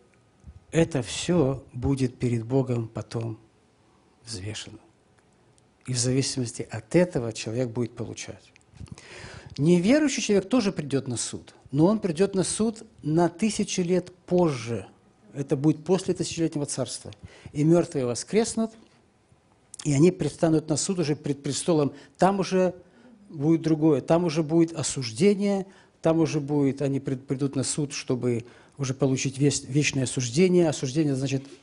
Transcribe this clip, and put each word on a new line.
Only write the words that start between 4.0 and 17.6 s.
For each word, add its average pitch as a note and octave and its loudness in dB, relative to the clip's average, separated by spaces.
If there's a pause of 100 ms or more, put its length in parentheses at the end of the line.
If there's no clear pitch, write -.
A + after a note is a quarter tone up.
взвешено. G#2 -12 (1080)
И C3 -4
в B2 -2
зависимости B2+ -2
от - -2
этого D#3 2
человек A#2+ -4
будет A#2 -4
получать. - -12 (1080)
Неверующий G3+ 4
человек G3 2
тоже G#3+ 2
придёт C3+ -4
на B2 -4
суд, - -10 (160)
но D3+ 4
он G#3+ 4
придёт G3 0
на F#3+ 2
суд A3 -2 (200)
на E3 4
тысячи F#3+ -2
лет F3+ 0 (140)
позже. C3 0 (460)
Это C#3+ -4
будет D#3 0
после F#3 0
тысячелетнего D#3 -4
царства. - -8 (400)
И D3 0